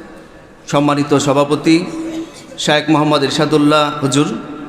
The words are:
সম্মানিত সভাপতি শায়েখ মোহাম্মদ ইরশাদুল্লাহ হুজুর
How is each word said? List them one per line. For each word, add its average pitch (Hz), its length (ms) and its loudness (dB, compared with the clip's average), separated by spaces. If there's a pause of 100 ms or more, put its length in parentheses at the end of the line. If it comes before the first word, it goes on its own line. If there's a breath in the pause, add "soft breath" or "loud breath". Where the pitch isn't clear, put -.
(680)
সম্মানিত 143 520 0
সভাপতি 147 680 2 (720)
শায়েখ 147 320 0
মোহাম্মদ 151 320 2
ইরশাদুল্লাহ 147 800 2
হুজুর 143 360 0 (300)